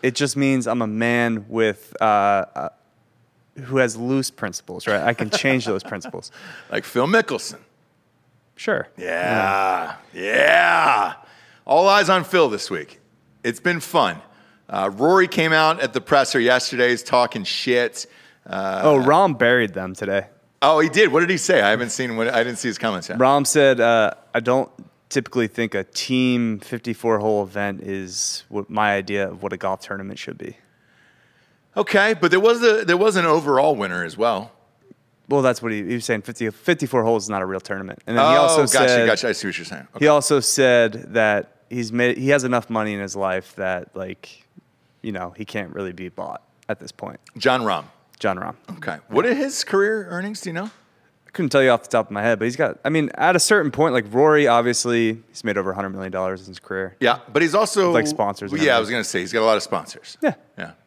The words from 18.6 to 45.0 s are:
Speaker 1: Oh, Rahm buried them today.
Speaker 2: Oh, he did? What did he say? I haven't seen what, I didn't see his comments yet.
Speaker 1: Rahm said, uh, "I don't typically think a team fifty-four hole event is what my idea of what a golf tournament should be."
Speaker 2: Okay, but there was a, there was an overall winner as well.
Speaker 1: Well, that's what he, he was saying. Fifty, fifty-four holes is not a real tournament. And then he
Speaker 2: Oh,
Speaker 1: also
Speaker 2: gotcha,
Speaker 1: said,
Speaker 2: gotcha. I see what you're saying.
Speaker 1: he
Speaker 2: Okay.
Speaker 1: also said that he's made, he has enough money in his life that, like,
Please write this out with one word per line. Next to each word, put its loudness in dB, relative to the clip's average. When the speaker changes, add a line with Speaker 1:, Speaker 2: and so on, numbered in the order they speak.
Speaker 1:
Oh, 6
Rahm 4
buried 2
them -8
today. -4
Speaker 2:
Oh, 4
he 4
did? 4
What 4
did 0
he 0
say? 2
I 4
haven't 0
seen -6
what, -2
I 2
didn't -6
see -4
his -4
comments -4
yet. -6
Speaker 1:
Rahm 4
said, 4
uh, 4
"I 0
don't 0
typically -2
think -4
a -2
team -2
fifty-four -4
hole 0
event -6
is -8
what -10
my 0
idea -4
of -12
what -6
a -10
golf -4
tournament -12
should -12
be." -16
Speaker 2:
Okay, 2
but 2
there 4
was 4
a, 4
there 2
was 2
an 2
overall 4
winner -4
as -10
well. -2
Speaker 1:
Well, 2
that's 0
what -4
he, -6
he -6
was -8
saying. -2
Fifty, -8
fifty-four -2
holes 0
is -10
not -4
a -4
real -6
tournament. -10
And -4
then 4
he 6
Speaker 2:
Oh, 6
Speaker 1:
also 4
Speaker 2:
gotcha, 4
Speaker 1:
said, 4
Speaker 2:
gotcha. 0
I 0
see -4
what -6
you're -10
saying. -14
Speaker 1:
he -14
Speaker 2:
Okay. 4
Speaker 1:
also 4
said 2
that 0
he's -6
made, 0
he -2
has 2
enough -2
money -2
in -6
his -8
life -4
that, -6
like, -14